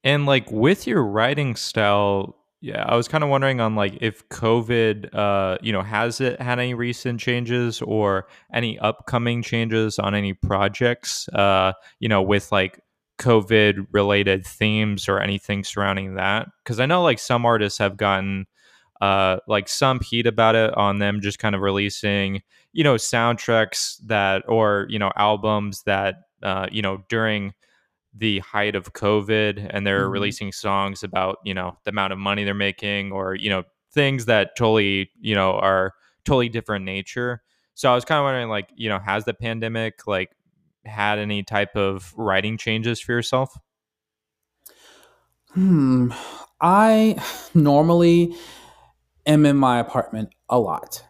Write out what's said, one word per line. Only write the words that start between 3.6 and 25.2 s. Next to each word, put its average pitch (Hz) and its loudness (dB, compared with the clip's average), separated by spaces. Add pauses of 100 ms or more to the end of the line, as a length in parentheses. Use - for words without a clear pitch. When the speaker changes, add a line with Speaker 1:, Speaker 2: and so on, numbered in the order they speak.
Speaker 1:
on, 110 0
like, 101 -2
if - -6
covid, 113 0
uh, 98 0
you 113 -4
know, 95 -2
has 110 -2
it 127 -2
had 123 -4
any 123 -4
recent 120 -6
changes 120 -2
or 101 0 (260)
any 117 -4
upcoming 117 -2
changes 113 -2
on 101 -2
any 101 -2
projects, 101 -2
uh, 95 4 (260)
you 113 -4
know, 101 4
with, 98 0
like, 95 0 (380)
covid-related 101 2
themes 107 -2
or 98 2
anything 98 -4
surrounding 98 -4
that? 98 -2 (160)
'Cause 117 -6
I 127 2
know, 175 2
like, 135 2
some 120 0
artists 107 2
have 101 0
gotten, 98 -2 (540)
uh, 98 2
like, 104 -2
some 131 0
heat 117 -2
about 113 4
it 110 2
on 101 0
them 101 -2
just 101 -6
kind 104 -2
of 95 -2
releasing, 98 -2 (300)
you 160 0
know, 135 4
soundtracks 113 0 (100)
that, 98 0
or, 104 0
you 110 -4
know, 101 0
albums 104 0